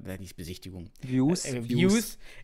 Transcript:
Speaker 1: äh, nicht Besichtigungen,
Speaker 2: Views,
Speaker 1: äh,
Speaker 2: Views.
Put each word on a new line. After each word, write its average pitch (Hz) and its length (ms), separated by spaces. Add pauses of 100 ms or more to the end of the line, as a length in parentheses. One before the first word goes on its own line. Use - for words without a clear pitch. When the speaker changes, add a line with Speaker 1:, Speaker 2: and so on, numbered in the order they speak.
Speaker 1:
äh, 95 120
nicht 92 180
Besichtigungen, 87 540 (100)
Speaker 2:
Views, 131 460
Speaker 1:
äh, 123 220
Speaker 2:
Views. 190 500 (240)